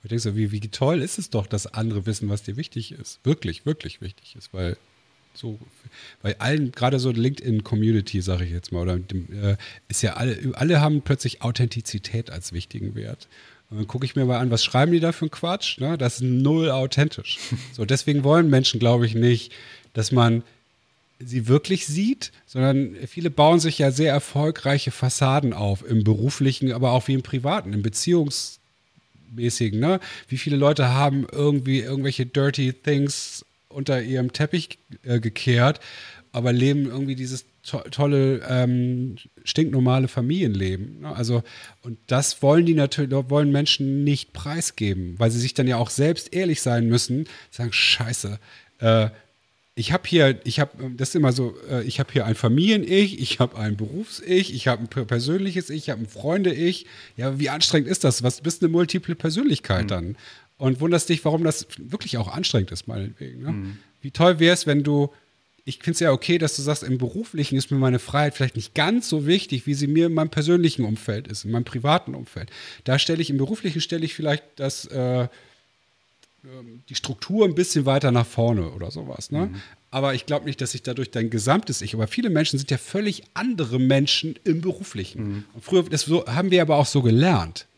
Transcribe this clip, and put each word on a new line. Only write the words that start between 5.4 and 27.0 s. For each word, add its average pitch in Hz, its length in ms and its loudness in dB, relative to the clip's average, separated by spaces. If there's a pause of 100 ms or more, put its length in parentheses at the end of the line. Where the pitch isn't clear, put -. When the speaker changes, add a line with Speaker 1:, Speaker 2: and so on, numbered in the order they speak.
Speaker 1:
bei 101 180 -4
allen, 135 320 0
gerade 127 260 0
so 127 120 0
LinkedIn-Community, 110 1120 0
sag 90 180 -2
ich 87 100 -4
jetzt 87 220 -8
mal, 87 100 -4
oder 90 160 0
dem, 90 340 -8
äh, 101 240 0 (320)
ist - 140 -4
ja 110 120 0
alle, 123 240 -2 (160)
alle 156 260 2
haben 151 220 2
plötzlich - 400 -2
Authentizität 117 880 -4
als - 220 -12
wichtigen 101 440 -8
Wert. 107 320 -12 (420)
Und 104 80 -10
dann 104 80 -4
gucke 131 180 -6
ich 131 120 -6
mir 135 80 2
mal 123 140 2
an, 127 120 0
was 113 140 2
schreiben 143 280 2
die 170 80 4
da 165 120 0
für - 140 -6
einen - 40 -4
Quatsch? - 480 -6
Ne? 156 200 -2
Das 123 180 0
ist 127 60 -6
null 143 480 2
authentisch. 135 680 0 (180)
Speaker 2:
<laughs> - 160 -12
Speaker 1:
So, 113 120 -4
deswegen 135 400 0
wollen 160 260 6
Menschen, 131 300 4
glaube 120 260 4
ich, 110 80 -2
nicht, 117 380 2 (400)
dass 110 180 -2
man 117 320 4 (760)
sie 120 300 -4
wirklich 147 380 2
sieht, 202 440 -2 (160)
sondern 131 480 0 (120)
viele 170 240 -4
bauen 156 280 6
sich 156 200 0
ja 139 120 4
sehr 143 220 2
erfolgreiche 143 800 -2
Fassaden 131 640 0
auf, 98 280 -2
im 113 220 2
beruflichen, 127 680 2
aber 123 200 0
auch 127 160 2